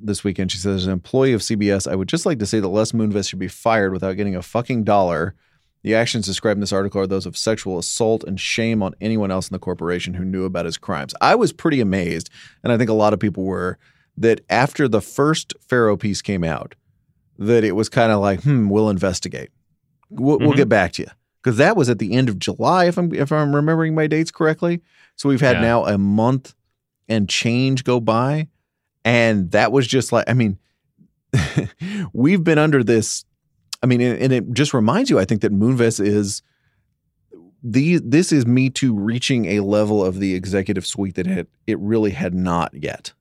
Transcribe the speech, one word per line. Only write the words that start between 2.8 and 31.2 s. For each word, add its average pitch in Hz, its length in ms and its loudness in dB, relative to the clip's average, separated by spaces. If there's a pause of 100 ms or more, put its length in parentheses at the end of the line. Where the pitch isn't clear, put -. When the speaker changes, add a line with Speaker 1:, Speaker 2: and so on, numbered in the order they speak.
Speaker 1:
Moonves 107 360 -2
should 95 100 -10
be 92 100 -8
fired 104 440 0
without 95 240 -4
getting 101 200 -4
a 90 60 -6
fucking 120 420 -4
dollar. 98 500 2 (480)
The 104 120 0
actions 113 320 0
described 95 320 -2
in - 20 -4
this 95 120 -4
article 98 280 -2
are 95 60 -2
those 92 200 -4
of 85 100 -12
sexual 101 420 -4
assault, 110 460 -2
and 95 160 -8
shame 113 420 -2
on 95 180 -4
anyone 107 300 -2
else 92 180 -4
in 95 60 -8
the 92 40 -8
corporation 87 560 -6
who 90 100 -6
knew 92 200 -4
about 90 220 -6
his 82 120 -8
crimes." 71 420 -8
I 147 140 4
was 226 180 2
pretty 147 280 0
amazed, 90 500 -2 (320)
and 120 100 0
I 117 60 2
think 113 120 0
a 110 40 2
lot 107 200 4
of 98 40 -2
people 98 260 -4
were, 90 340 -4 (380)
that 113 340 2
after 151 380 2
the 107 120 2
first - 600 -2
Farrow 113 360 2
piece 101 260 -6
came 95 220 -4
out, 80 300 -6 (640)
that 110 260 4
it 104 80 0
was 104 160 0
kinda 113 300 2
like, 98 240 0
"Hmm, 123 260 2
we'll 107 220 2
investigate. 90 600 -4 (600)
We'll, 135 280 0
we'll 135 120 4
Speaker 2:
Mm-hmm. 135 80 2
Speaker 1:
get 120 100 4
back 98 240 2
to - 100 -10
you." - 60 -10 (340)
'Cause 117 140 0
that 170 200 4
was 139 120 2
at 117 100 0
the 98 140 -4
end 127 160 2
of 98 100 -4
July, 135 460 0
if 175 140 2
I'm, 175 160 -2
if 139 180 -2
I'm 147 240 0
remembering 160 400 0
my 156 100 2
dates 156 240 -2
correctly. 170 500 -2 (360)
So - 120 -2
we've 135 120 2
had 131 160 4
Speaker 2:
Yeah. 90 60 0
Speaker 1:
now 117 240 2
a 101 120 2
month 110 560 0 (540)
and 107 200 0
change 127 540 -2
go 123 160 0
by, 123 480 0 (580)
and 113 460 2
that 107 220 4
was 127 160 2
just 131 240 0
like, 113 180 2
I 117 40 2
mean, 110 240 2 (760)